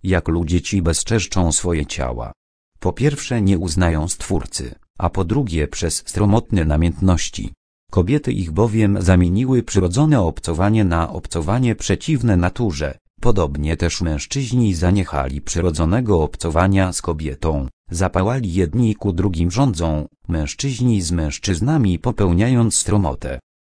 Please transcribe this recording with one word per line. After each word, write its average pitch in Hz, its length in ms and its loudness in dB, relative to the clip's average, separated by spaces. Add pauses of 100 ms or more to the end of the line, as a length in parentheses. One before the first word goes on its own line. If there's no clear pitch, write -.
Jak 92 260 0
ludzie 85 320 0
ci 98 220 -2
bezczeszczą 85 680 0
swoje 80 340 -2
ciała? 60 460 -8 (480)
Po 90 120 0
pierwsze 139 500 -2
nie 98 160 4
uznają 80 500 0
Stwórcy, - 680 -6 (240)
a 87 120 0
po 95 140 -2
drugie 85 440 -2
przez - 380 -4
sromotne 104 580 0
namiętności. 85 880 0 (380)
Kobiety 113 420 0
ich 92 180 -4
bowiem 101 520 2
zamieniły 92 600 4
przyrodzone 117 580 2
obcowanie 92 640 0
na 82 260 0
obcowanie 101 640 -2
przeciwne 117 600 0
naturze, 85 640 -2 (220)
podobnie 76 560 2
też 82 240 -2
mężczyźni 107 760 -2
zaniechali 78 680 0
przyrodzonego 87 800 0
obcowania 90 720 0
z - 100 -6
kobietą, 76 680 -4 (220)
zapałali 95 640 -2
jedni 95 400 2
ku 101 180 -4
drugim 87 380 0
rządzą, 82 580 0 (200)
mężczyźni 107 720 -2
z 80 100 -2
mężczyznami 90 840 0
popełniając 113 800 2
sromotę. 73 600 -2 (380)